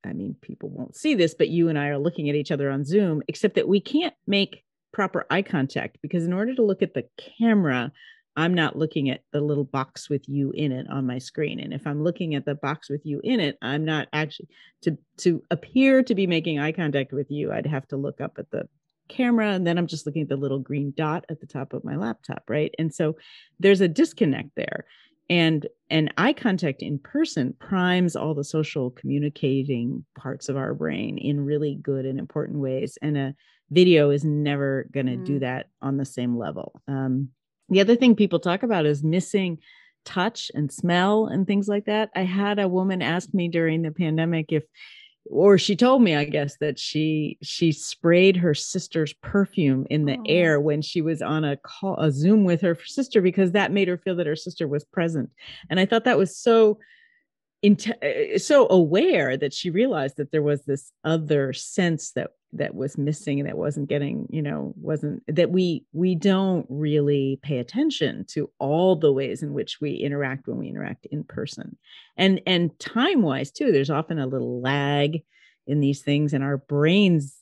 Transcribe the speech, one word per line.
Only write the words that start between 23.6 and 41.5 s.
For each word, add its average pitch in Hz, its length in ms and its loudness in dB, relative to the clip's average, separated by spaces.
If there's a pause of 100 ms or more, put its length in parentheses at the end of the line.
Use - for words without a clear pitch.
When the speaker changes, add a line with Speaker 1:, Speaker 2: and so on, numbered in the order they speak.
Speaker 1:
there's 196 220 6
a 185 40 4
disconnect 165 680 0
there. - 280 -6 (460)
And, 160 380 2 (200)
and 156 300 2
eye 233 140 4
contact 180 500 -2
in 143 160 -6
person 214 640 -4
primes 180 560 0
all 156 180 -2
the 143 80 -4
social 151 480 -4
communicating 135 1120 -2 (140)
parts - 300 -10
of 135 80 -4
our 135 180 -4
brain 113 440 -6
in 143 260 -2
really 147 360 -2
good 135 240 -4
and 135 140 -6
important - 400 -6
ways. 131 420 -4
And 151 160 -2
a 139 180 -4 (360)
video 160 400 8
is 143 140 2
never 143 640 0
gonna 127 280 -2
do 135 180 -4
Speaker 2:
Mm. 135 40 -2
Speaker 1:
that 127 280 -6 (120)
on 139 180 -4
the 139 60 -2
same 123 320 -4
level. - 520 -8
Um, 135 400 -2 (420)
the 190 100 6
other 214 160 6
thing 240 180 6
people 175 260 4
talk 180 220 -2
about 208 220 0
is 147 180 2
missing 175 560 0 (460)
touch - 500 -4
and 147 160 -2
smell 190 560 2
and 180 200 0
things 202 200 0